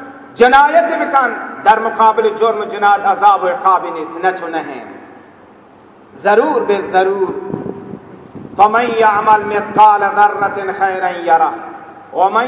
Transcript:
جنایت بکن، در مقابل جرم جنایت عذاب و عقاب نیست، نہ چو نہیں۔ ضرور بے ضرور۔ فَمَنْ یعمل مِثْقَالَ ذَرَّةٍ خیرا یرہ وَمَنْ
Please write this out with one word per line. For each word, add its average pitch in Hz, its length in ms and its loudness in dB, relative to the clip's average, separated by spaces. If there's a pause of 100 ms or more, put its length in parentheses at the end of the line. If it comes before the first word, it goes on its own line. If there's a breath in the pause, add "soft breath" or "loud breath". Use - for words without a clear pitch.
(340)
جنایت 285 640 4
بکن، 254 340 0 (320)
در 220 140 4
مقابل 220 500 2 (100)
جرم 214 260 0
جنایت 202 420 0
عذاب 190 380 2
و 180 40 0
عقاب 175 440 0
نیست، 165 320 -8
نہ 190 60 0 (100)
چو 170 80 -10
نہیں۔ 147 360 -8 (1300)
ضرور 233 460 0
بے 202 160 0 (160)
ضرور۔ 190 580 -2 (1080)
فَمَنْ 214 280 2 (140)
یعمل 214 460 2
مِثْقَالَ 208 560 2 (160)
ذَرَّةٍ 196 640 0
خیرا 185 300 -2
یرہ 170 420 0 (640)
وَمَنْ 202 340 0